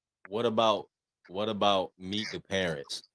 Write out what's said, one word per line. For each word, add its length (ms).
What 220
about, 420
what 200
about 500
Meet 340
the 80
Parents? 640